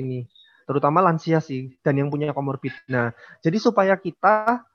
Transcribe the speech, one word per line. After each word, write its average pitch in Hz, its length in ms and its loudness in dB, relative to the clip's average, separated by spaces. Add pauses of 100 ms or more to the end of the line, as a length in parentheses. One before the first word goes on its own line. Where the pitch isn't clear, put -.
ini, 127 240 -6 (400)
terutama 143 400 2
lansia 160 400 2
sih, 131 400 -10
dan 139 160 2
yang 143 80 0
punya 147 240 -4
komorbid. 139 400 -6 (160)
Nah, 120 240 -2 (320)
jadi 175 160 0
supaya 196 400 2
kita 214 640 0 (100)